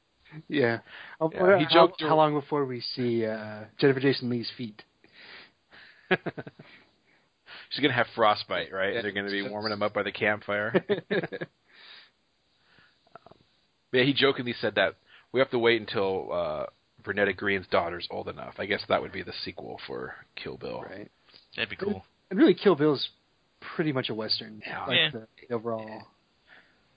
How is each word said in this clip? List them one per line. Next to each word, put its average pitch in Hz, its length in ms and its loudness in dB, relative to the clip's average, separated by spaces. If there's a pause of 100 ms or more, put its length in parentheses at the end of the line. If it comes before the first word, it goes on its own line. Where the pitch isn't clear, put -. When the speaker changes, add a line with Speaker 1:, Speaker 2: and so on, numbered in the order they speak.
(480)
Speaker 1:
Yeah. 120 300 2 (420)
I 160 120 2
Speaker 2:
Yeah, - 80 -6
Speaker 1:
wonder 185 180 8
Speaker 2:
he - 60 2
Speaker 1:
how, 160 60 0
Speaker 2:
joked 170 320 6
Speaker 1:
how 156 140 2
long 151 180 6
before 143 300 -2
we 123 160 -6
see, 117 440 -2
uh, 107 400 -6 (140)
Jennifer 131 220 4
Jason 127 280 2
Leigh's 120 280 -2
feet. 110 260 -12 (1300)
Speaker 2:
<laughs> 185 60 2 (1500)
She's 127 120 -8
gonna 135 120 2
have 120 200 2
frostbite, 101 580 2
right? 95 220 -2
Speaker 1:
Yeah. 117 80 -2
Speaker 2:
They're 101 100 -4
gonna 101 180 -4
be 101 180 -2
warming 107 220 -4
them 104 120 -4
up 104 120 0
by 104 80 0
the 101 100 -4
campfire. 107 760 0
Speaker 1:
<laughs> 202 60 0 (2250)
Speaker 2:
Um, - 160 -20 (600)
yeah, 127 120 6
he 139 80 4
jokingly 127 480 2
said 107 140 0
that 95 220 2 (360)
we 123 80 4
have 135 100 2
to 123 80 2
wait 117 220 6
until, 95 520 -2
uh, 78 340 -2 (380)
Vernetta 101 300 2
Green's 98 360 -2
daughter's 87 400 2
old 95 180 -8
enough. - 300 -12
I 98 80 -6
guess 98 220 0
that - 120 4
would - 120 -8
be 98 100 -6
the 95 100 -12 (120)
sequel 65 420 -12
for 62 280 -8 (220)
Kill - 220 -10
Bill. 62 240 -8
Speaker 1:
Right. - 280 -14 (460)
Speaker 3:
That'd 113 140 -4
be 185 60 -12
cool. 196 180 -4
Speaker 1:
And, 190 80 -12 (280)
and 190 80 -2
really, 226 160 8
Kill 185 200 4
Bill's 143 340 2 (680)
pretty 156 160 0
much 127 180 -2
a 113 40 -6
Western. 107 520 -6
Speaker 2:
Yeah. - 200 -8
Speaker 1:
Like, 175 100 0
Speaker 3:
Yeah. 156 160 4
Speaker 1:
the, 110 140 -10 (220)
the 120 60 -6
overall. 110 340 -6
Speaker 2:
At 110 160 -14 (920)